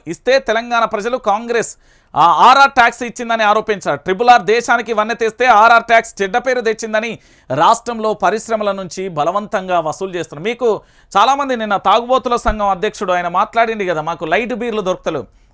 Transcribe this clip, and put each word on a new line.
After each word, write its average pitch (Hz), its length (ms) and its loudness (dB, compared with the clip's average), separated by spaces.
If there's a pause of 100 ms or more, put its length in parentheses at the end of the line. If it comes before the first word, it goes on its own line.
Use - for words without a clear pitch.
ఇస్తే 247 320 0
తెలంగాణ 233 460 0
ప్రజలు 226 320 -4
కాంగ్రెస్, 226 600 -2 (380)
ఆ, 147 100 4 (240)
ఆర్ఆర్ 269 220 6
ట్యాక్స్ 233 320 2
ఇచ్చిందని 233 400 -4
ఆరోపించారు. 208 540 0
ట్రిపుల్ 190 320 0
ఆర్ 240 120 6
దేశానికి 233 520 0
వన్నె 214 200 -2
తెస్తే 226 320 -2
ఆర్ఆర్ 226 380 6
ట్యాక్స్ 226 380 0
చెడ్డ 196 160 -2
పేరు 247 240 -2
తెచ్చిందని 220 580 -4 (340)
రాష్ట్రంలో 220 600 0
పరిశ్రమల 214 580 -2
నుంచి 190 380 -10
బలవంతంగా 185 680 -2
వసూలు 165 360 -6
చేస్తున్నారు. 156 280 -10
మీకు 226 380 -2 (360)
చాలామంది 262 400 2
నిన్న 208 200 -2
తాగుబోతుల 240 580 0
సంఘం 214 340 -2
అధ్యక్షుడు 190 440 -4
ఆయన 175 140 -2
మాట్లాడింది 214 580 -2
కదా, 165 160 -2
మాకు 165 240 -8
లైట్ 208 280 -2
బీర్లు 226 280 -4
దొరుకుతలేవు, 170 440 -6 (280)